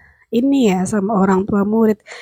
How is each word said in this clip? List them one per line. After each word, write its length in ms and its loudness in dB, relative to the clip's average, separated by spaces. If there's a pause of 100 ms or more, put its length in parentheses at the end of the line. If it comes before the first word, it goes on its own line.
(300)
ini 400 2
ya, 160 -2
sama 320 -2
orang 240 2
tua 240 -2
murid. 320 0 (240)